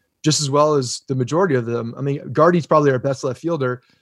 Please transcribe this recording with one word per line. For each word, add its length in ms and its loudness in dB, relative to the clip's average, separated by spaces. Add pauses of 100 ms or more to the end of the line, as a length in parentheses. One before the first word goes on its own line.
(240)
just 180 2
as 80 -4
well 260 2
as 320 -4
the 80 -4
majority 400 0
of 100 -2
them. 320 -6
I 40 -12
mean, 320 -6
Gardy's 340 4
probably 240 4
our 80 0
best 240 -4
left 160 -4
fielder 420 -4 (200)